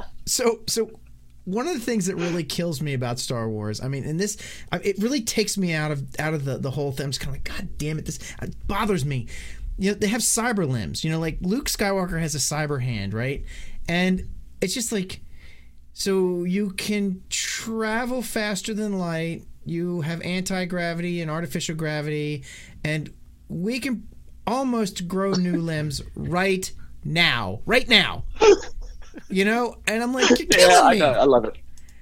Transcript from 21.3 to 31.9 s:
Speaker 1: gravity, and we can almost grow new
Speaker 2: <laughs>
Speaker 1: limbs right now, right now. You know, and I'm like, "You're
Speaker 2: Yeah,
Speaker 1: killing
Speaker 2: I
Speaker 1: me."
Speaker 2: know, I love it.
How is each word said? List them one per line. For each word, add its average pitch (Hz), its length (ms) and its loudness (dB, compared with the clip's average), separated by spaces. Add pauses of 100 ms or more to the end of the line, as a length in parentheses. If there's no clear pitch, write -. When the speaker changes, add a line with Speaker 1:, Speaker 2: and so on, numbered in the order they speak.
Speaker 1:
gravity, 151 680 -2 (400)
and 151 300 -2 (360)
we 208 300 -2
can 233 280 -4 (400)
almost 226 600 0
grow 190 260 0
new 180 240 2
Speaker 2:
<laughs> 165 40 2
Speaker 1:
limbs 151 400 -2 (140)
right 185 560 0 (320)
now, 139 640 2
right 247 200 4
now. 160 360 4 (1080)
You 190 160 4
know, 226 300 2 (120)
and 220 160 0
I'm 247 100 0
like, 254 160 4
"You're 247 100 8 (120)
Speaker 2:
Yeah, 180 160 10
Speaker 1:
killing - 180 10
Speaker 2:
I - 80 10
Speaker 1:
me." 208 60 4
Speaker 2:
know, 147 120 6
I 117 120 6
love 123 220 8
it. - 120 -4 (440)